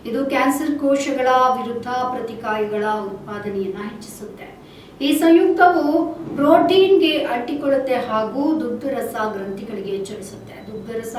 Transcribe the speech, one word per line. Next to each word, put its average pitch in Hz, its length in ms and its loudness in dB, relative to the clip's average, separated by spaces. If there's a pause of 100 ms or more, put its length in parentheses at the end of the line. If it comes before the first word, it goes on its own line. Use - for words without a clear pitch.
ಇದು 262 200 -2
ಕ್ಯಾನ್ಸರ್ 277 540 0
ಕೋಶಗಳ 277 520 0
ವಿರುದ್ಧ 247 560 0
ಪ್ರತಿಕಾಯಗಳ 226 1000 -4 (200)
ಉತ್ಪಾದನೆಯನ್ನ 196 800 -6
ಹೆಚ್ಚಿಸುತ್ತೆ. - 720 -14 (440)
ಈ 285 100 2
ಸಂಯುಕ್ತವು 330 1000 6 (220)
ಪ್ರೋಟೀನ್‌ಗೆ 339 840 6
ಅಂಟಿಕೊಳ್ಳುತ್ತೆ 262 800 -2
ಹಾಗೂ 220 640 -2
ದುಗ್ಧರಸ 240 560 -4 (180)
ಗ್ರಂಥಿಗಳಿಗೆ 196 720 -8
ಚಲಿಸುತ್ತೆ. - 680 -14
ದುಗ್ಧರಸ 226 480 -10